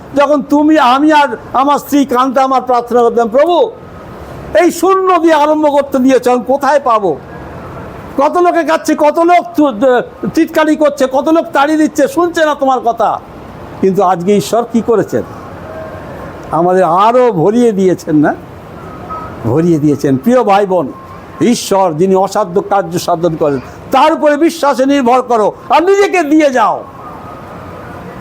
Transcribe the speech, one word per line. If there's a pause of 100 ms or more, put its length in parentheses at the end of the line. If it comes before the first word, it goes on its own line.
(160)
যখন
তুমি,
আমি
আর (240)
আমার
স্ত্রী
কান্তা
আমার
প্রার্থনা
করতাম,
"প্রভু, (920)
এই
শূন্য
দিয়ে
আরম্ভ
করতে
দিয়েছ,
আমি
কোথায়
পাবো?" (1000)
কত
লোকে
কাচ্ছে,
কত
লোক (100)
তু-,
দ-, (320)
চিৎকারি
করছে,
কত
লোক
তাড়ি
দিচ্ছে,
শুনছে
না
তোমার
কথা। (600)
কিন্তু
আজকে
ঈশ্বর
কি
করেছেন? (1300)
আমাদের
আরও
ভরিয়ে
দিয়েছেন
না? (1120)
ভরিয়ে
দিয়েছেন।
প্রিয়
ভাই
বোন, (480)
ঈশ্বর
যিনি
অসাধ্য
কার্য
সাধন
করেন, (300)
তার
উপরে
বিশ্বাসে
নির্ভর
করো, (160)
আর
নিজেকে
দিয়ে
যাও, (1400)